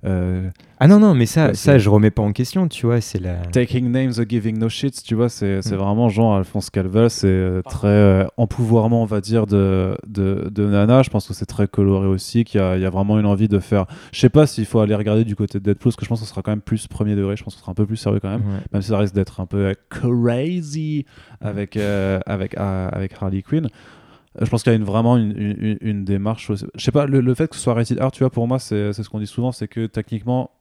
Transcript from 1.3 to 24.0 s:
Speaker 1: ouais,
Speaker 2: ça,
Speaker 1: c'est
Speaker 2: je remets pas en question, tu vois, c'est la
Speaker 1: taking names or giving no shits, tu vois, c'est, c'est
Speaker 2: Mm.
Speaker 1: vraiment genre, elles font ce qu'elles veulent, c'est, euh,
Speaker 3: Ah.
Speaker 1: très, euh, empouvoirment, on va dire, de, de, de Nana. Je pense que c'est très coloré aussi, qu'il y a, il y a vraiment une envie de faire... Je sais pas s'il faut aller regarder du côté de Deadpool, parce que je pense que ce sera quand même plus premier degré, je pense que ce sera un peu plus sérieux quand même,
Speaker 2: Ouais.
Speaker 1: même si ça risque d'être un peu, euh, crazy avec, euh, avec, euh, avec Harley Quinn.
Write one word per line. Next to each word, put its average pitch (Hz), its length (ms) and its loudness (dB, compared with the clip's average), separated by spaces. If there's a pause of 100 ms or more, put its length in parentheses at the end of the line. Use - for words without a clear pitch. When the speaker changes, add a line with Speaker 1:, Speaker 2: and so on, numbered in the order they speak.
Speaker 1:
ouais, - 80 2
Speaker 2:
ça, - 180 4
Speaker 1:
c'est 131 60 8
Speaker 2:
je 101 100 4
remets 104 220 6
pas 113 100 -2
en 104 100 0
question, 160 360 -2
tu - 180 -6
vois, 117 160 2
c'est - 180 -6
la 90 160 -4 (160)
Speaker 1:
taking 123 400 0
names 131 260 0
or 117 100 0
giving 110 300 -2
no 113 120 0
shits, 135 220 -4 (120)
tu 117 120 -4
vois, 117 140 2
c'est, 98 320 -2
c'est 104 140 -2
Speaker 2:
Mm. 95 40 -2
Speaker 1:
vraiment 104 300 2
genre, 107 280 4
elles 95 60 0
font 101 180 -4
ce - 80 -10
qu'elles 92 180 -2
veulent, 113 220 2
c'est, - 180 -2
euh, 92 380 0
Speaker 3:
Ah. - 40 -16
Speaker 1:
très, - 180 -2
euh, 101 380 6 (120)
empouvoirment, 117 640 2
on 113 40 2
va 104 160 -2
dire, 107 260 0
de, 95 580 2
de, 98 480 -2
de 104 140 0
Nana. 104 340 6
Je - 80 2
pense - 180 -2
que 101 60 -8
c'est 95 120 -8
très 101 220 -2
coloré 98 400 2
aussi, 95 360 0
qu'il 104 160 0
y 95 40 2
a, 92 140 0
il 92 40 0
y 92 40 0
a 95 40 0
vraiment 101 300 0
une 104 60 2
envie 101 220 2
de 101 120 2
faire... 98 260 0 (260)
Je - 80 -12
sais 127 100 6
pas 151 180 6
s'il 110 180 -4
faut 113 140 0
aller 107 160 2
regarder 107 300 0
du 104 100 -4
côté 104 240 -4
de 98 40 -10
Deadpool, 101 280 -2
parce - 40 -6
que - 100 -8
je - 40 -14
pense 113 100 -4
que 110 60 -10
ce - 60 -16
sera 95 100 -10
quand 107 100 -6
même 107 100 -4
plus - 260 -6
premier 104 280 -4
degré, 98 200 -2
je - 80 -14
pense 101 120 -14
que - 40 -20
ce - 40 -20
sera 95 80 -12
un 90 40 -10
peu 107 100 0
plus 110 120 -6
sérieux 104 240 -2
quand 98 80 -8
même, 113 120 -4
Speaker 2:
Ouais. 101 180 -4 (140)
Speaker 1:
même 101 80 -2
si 95 80 -6
ça 104 80 0
risque 101 180 -2
d'être 95 240 -4
un 92 60 -6
peu, 101 220 -4
euh, 98 60 -2 (160)
crazy 147 1160 -2 (360)
avec, 104 360 -6
euh, 98 480 -2
avec, 101 320 -6
euh, 95 340 -4
avec 98 280 -6
Harley 95 220 -4
Quinn. 151 260 -4 (760)